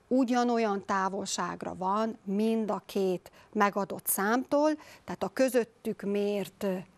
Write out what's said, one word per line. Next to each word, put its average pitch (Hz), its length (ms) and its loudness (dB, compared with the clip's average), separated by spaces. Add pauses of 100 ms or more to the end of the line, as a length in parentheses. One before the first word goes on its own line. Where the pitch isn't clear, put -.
ugyanolyan 240 760 2
távolságra 190 880 -2
van 202 500 -2
mind 214 460 0
a 196 160 -4
két 185 440 -2 (220)
megadott 202 540 0
számtól, 262 640 2 (340)
tehát - 180 -10
a 185 100 -4
közöttük 233 680 0
mért, 202 600 -2
ö, 196 140 0 (220)